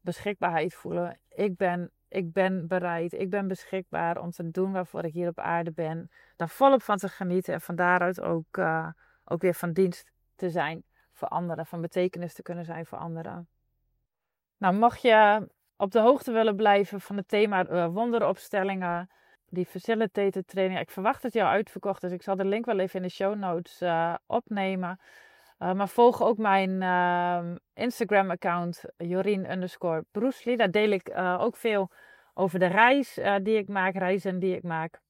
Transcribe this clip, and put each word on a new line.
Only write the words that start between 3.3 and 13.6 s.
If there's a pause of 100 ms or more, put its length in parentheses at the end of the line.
ben
beschikbaar
om
te
doen
waarvoor
ik
hier
op
aarde
ben. (260)
Daar
volop
van
te
genieten
en
van
daaruit
ook,
eh, (360)
ook
weer
van
dienst (260)
te
zijn (280)
voor
anderen,
van
betekenis
te
kunnen
zijn
voor
anderen. (1080)